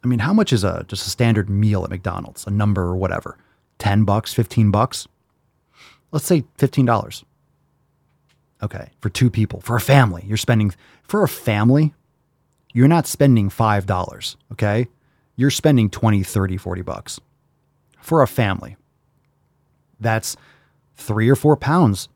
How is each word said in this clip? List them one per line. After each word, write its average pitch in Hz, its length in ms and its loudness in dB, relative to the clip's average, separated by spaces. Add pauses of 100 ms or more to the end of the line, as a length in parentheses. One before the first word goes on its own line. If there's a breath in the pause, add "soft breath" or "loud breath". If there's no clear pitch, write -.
I - 60 -4
mean, 123 100 0
how 147 160 -2
much 220 180 2
is 104 120 0
a, 85 240 -4
just - 180 -10
a 92 40 -8
standard 107 380 0
meal 101 360 0
at - 60 -8
McDonald's? 92 580 -10
A - 20 -8
number 101 320 0
or 87 140 -2
whatever. - 420 -6 (380)
Ten 104 280 2
bucks, 101 280 0
fifteen 107 380 0
bucks? 107 380 -2 (1040 soft breath)
Let's 151 140 -4
say 170 180 2 (120)
fifteen 131 300 2
dollars. 117 380 -2 (1400)
Okay, - 280 -10 (100)
for - 80 -4
two 120 220 2
people, - 320 -4
for 117 120 -6
a 113 60 0
family, 113 480 2
you're 104 80 -4
spending, 107 360 0 (300 soft breath)
for 208 220 -2
a - 40 -2
family, 123 640 0 (800)
you're 123 140 4
not 165 220 2
spending 117 400 2
five 104 360 0
dollars, - 520 -6 (160)
okay? 110 340 -2 (480)
You're 135 160 2
spending 123 400 2
twenty, 104 320 0
thirty, 95 340 -4
forty 92 260 -8
bucks. - 360 -12 (840)
For 160 220 0
a 120 60 4
family. 98 480 -4 (1200)
That's 110 380 -4 (580 soft breath)
three 110 340 0
or 131 80 6
four 147 200 4
pounds 139 600 0